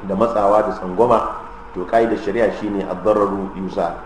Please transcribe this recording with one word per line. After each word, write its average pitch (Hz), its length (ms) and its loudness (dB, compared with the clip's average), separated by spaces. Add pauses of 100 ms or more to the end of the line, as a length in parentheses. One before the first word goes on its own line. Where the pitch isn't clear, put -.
da 95 80 -2
matsawa 107 480 4
da 104 160 0
tsangwama, 107 420 2 (540)
to 90 100 -6
ƙa'idar 113 380 2
shari'a 104 320 0
shi 104 160 -6
ne 98 180 -2
ad-dararu 98 680 0
yuzal 92 500 -4